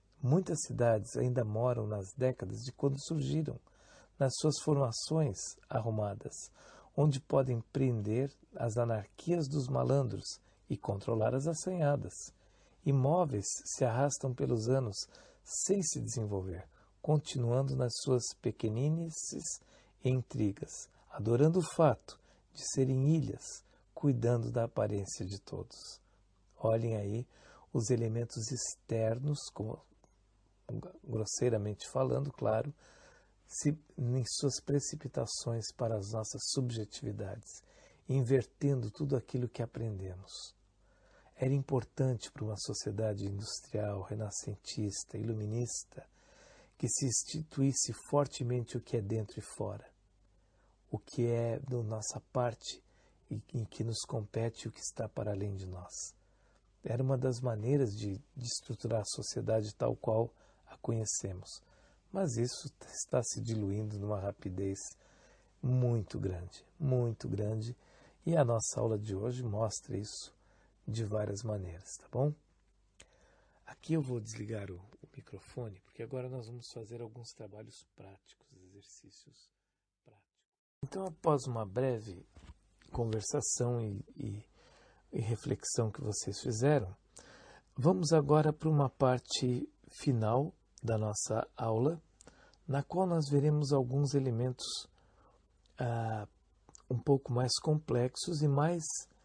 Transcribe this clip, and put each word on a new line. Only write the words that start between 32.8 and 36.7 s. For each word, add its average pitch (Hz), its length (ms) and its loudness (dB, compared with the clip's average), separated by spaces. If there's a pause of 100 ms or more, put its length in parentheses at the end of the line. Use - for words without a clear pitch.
se, - 320 0 (200)
em 123 280 0
suas - 360 -2
precipitações 127 1120 -2
para 113 240 0
as 101 140 -4
nossas 110 300 -6 (100)
subjetividades, 110 1080 -4 (460)